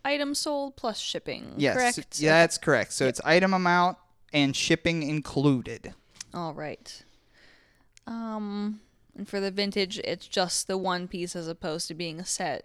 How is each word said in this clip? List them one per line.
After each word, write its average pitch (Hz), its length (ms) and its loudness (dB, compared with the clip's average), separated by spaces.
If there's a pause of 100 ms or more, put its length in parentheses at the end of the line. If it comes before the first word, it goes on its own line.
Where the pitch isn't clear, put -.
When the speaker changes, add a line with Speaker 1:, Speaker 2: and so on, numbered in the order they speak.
Speaker 1:
items 285 360 -2
sold 277 360 -4
plus 220 220 -4
shipping, - 580 -8
Speaker 2:
Yes, 139 200 2
Speaker 1:
correct? 240 440 0
Speaker 2:
yeah, 151 100 4
Speaker 1:
Okay. 160 100 8
Speaker 2:
that's 165 180 6
correct. 120 340 2
So - 120 0
Speaker 1:
Yep. 131 60 4
Speaker 2:
it's 120 140 -4
item 185 300 6
amount 180 440 4 (340)
and 143 240 4
shipping 165 460 2
included. 139 920 0 (400)
Speaker 1:
All 165 200 -6
right. - 500 -12 (1000)
Um, 214 720 -6 (360)
and 202 120 -10
for 202 120 -2
the 196 100 0
vintage, 196 500 -2
it's - 260 -6
just - 400 0
the 190 120 -2
one 180 300 -2
piece 175 280 -6
as 170 120 -6
opposed 165 400 -6
to 165 60 -10
being 165 240 -6
a 185 60 -12
set. - 400 -4